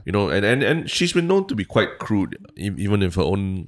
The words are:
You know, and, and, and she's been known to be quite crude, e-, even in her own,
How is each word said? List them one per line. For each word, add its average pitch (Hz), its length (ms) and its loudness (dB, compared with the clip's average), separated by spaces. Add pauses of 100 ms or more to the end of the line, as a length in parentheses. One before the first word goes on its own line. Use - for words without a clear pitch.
You 90 80 -6
know, 101 160 2
and, 98 160 0
and, 123 180 2
and 139 260 0
she's 175 220 0
been 170 160 0
known 190 200 2
to - 80 -4
be 98 100 -2
quite - 340 0
crude, - 380 0 (180)
e-, 101 220 -4
even 101 260 2
in 90 80 2
her 90 100 0
own, 95 460 0